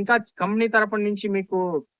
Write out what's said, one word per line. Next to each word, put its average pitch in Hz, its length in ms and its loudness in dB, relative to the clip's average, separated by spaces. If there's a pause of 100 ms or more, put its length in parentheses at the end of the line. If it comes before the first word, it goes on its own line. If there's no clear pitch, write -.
ఇంకా 233 160 2
కంపెనీ 220 520 -2
తరపు 214 280 2
నుంచి 208 400 -2
మీకు 185 500 -2 (140)